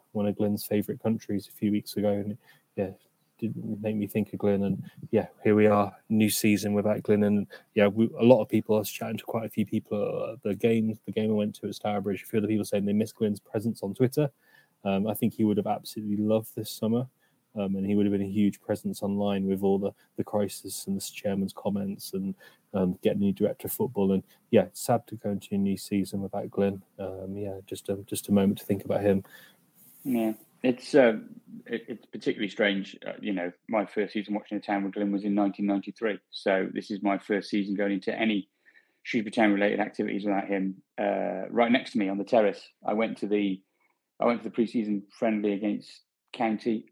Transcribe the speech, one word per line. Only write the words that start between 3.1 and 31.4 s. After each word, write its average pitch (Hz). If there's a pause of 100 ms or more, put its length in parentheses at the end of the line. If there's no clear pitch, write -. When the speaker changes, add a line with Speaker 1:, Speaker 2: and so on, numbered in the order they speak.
Speaker 1:
did 107 (300)
make 110
me 104
think 104
of 98
Glyn. 101
And, 98 (280)
yeah, 104 (180)
here 107
we 104
are, 104 (140)
new 110
season 104
without 104
Glyn. 104
And, 104 (280)
yeah, 104
we, 110 (100)
a 117
lot 120
of -
people, -
I -
was 101
chatting 113
to -
quite 113
a 107
few 107
people 104
at 117
the 101
game, 110
the 101
game 110
I 107
went 104
to -
at 101
Stourbridge, 101
a -
few 113
other 104
people 107
saying 101
they 101
miss 107
Glyn's 104
presence 110
on 98
Twitter. 135 (560)
Um, 98
I 107
think 107
he 110
would 104
have 98
absolutely 107
loved 110
this 110
summer. 117 (480)
Um, 98
and 98
he 104
would 104
have 101
been 98
a -
huge 101
presence 101
online 101
with 95
all 98
the, 98 (240)
the 104
crisis -
and 98
the 92
chairman's 98
comments 101
and, 95 (380)
um, 92
getting 104
a 101
new 98
director -
of -
football. 98
And, 95 (280)
yeah, 101
it's -
sad 117
to 110
go 107
into 98
a 98
new 98
season 98
without 101
Glyn. 98 (180)
Um, 95
yeah, 98
just -
a, 98 (100)
just -
a -
moment 98
to -
think 98
about -
him. 98 (800)
Speaker 2:
Yeah. 117 (300)
It's, 127
uh, 117 (480)